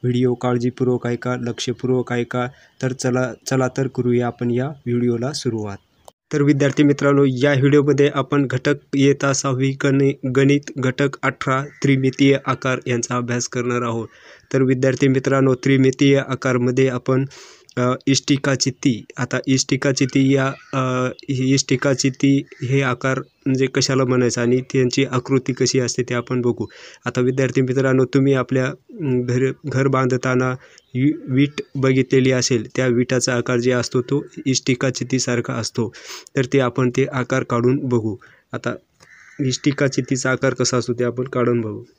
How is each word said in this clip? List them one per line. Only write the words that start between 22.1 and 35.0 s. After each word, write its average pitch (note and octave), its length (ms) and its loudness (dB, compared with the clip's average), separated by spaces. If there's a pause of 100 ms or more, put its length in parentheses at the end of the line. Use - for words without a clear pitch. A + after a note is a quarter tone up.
हे C3+ 200 0
आकार C3 360 -2
म्हणजे C3 480 -2
कशाला C3+ 380 0
म्हणायचं B2 360 2
आणि A#2+ 200 2
त्यांची C3 440 0
आकृती C3 480 -2
कशी C3 280 0
असते B2 220 -4
ते B2 120 -4
आपण B2 260 -2
बघू. A#2+ 260 -2 (380)
आता B2 160 -2
विद्यार्थी C3 400 0
मित्रांनो, C3 440 2
तुम्ही C3+ 300 2
आपल्या, B2+ 320 0
अम, C#3 560 -4
घर, B2+ 300 0 (140)
घर C3+ 220 0
बांधताना B2+ 640 0 (440)
वि-, C3+ 200 2 (140)
वीट C#3 340 0 (120)
बघितलेली C3 580 2
असेल, B2 440 0
त्या C3 100 0
विटाचा B2 500 0
आकार A#2+ 220 0
जे B2 140 2
असतो B2 300 -2
तो C#3+ 240 -4 (200)
इष्टिकाचितीसारखा B2+ 1080 -2